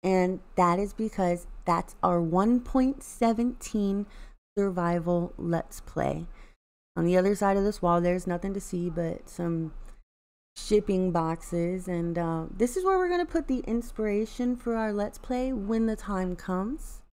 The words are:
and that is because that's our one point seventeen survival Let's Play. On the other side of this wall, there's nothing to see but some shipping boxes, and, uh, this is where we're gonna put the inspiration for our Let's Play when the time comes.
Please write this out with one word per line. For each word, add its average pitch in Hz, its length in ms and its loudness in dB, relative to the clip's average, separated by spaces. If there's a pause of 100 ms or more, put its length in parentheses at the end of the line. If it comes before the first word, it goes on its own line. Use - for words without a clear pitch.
and 185 380 2 (160)
that 180 240 4
is 202 140 -2
because 180 520 0 (180)
that's 170 380 0
our 175 180 4
one 190 400 4
point 262 440 0
seventeen 214 1040 0 (500)
survival 175 800 2
Let's - 440 -2
Play. 151 440 -2 (720)
On 170 100 0
the 180 100 4
other 190 200 6
side 196 220 2
of 196 60 2
this 202 200 0
wall, 175 180 4
there's 175 240 2
nothing 185 300 -2
to 202 40 -4
see 175 300 -4
but 165 400 -4
some 165 440 -4 (840)
shipping 196 540 2
boxes, 170 760 -2
and, 170 300 0
uh, 165 320 0
this 233 260 0
is 370 80 0
where 381 140 4
we're 359 120 2
gonna 349 180 0
put 320 200 -2
the 254 120 0
inspiration 226 960 -2
for 233 200 -4
our 220 160 0
Let's 202 280 -4
Play 254 340 -2
when 226 320 0
the 220 100 0
time 185 400 -2
comes. 190 680 -4 (160)